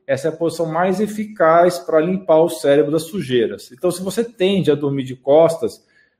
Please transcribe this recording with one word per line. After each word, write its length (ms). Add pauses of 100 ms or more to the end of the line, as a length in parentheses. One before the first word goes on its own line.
essa 220
é 20
a 60
posição 300
mais 340
eficaz 800
pra 220
limpar 400
o 100
cérebro 420
das 120
sujeiras. 680
Então, 180
se 120
você 200
tende 480
a 40
dormir 300
de 120
costas, 640 (380)